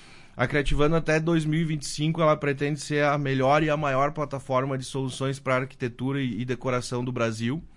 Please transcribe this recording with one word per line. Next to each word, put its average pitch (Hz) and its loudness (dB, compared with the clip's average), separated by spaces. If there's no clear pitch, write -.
A 123 0
Creativano, 147 4
até 156 2
dois 160 2
mil 151 2
e 170 0
vinte 156 -4
e - -8
cinco, 160 -2
ela 151 4
pretende 143 -2
ser 147 0
a 147 4
melhor 139 2
e 151 2
a 147 2
maior 143 0
plataforma 135 -2
de 131 -8
soluções 135 -4
pra 131 0
arquitetura 131 -4
e, 120 -2
e 123 -4
decoração 123 -2
do 127 -4
Brasil, 117 -2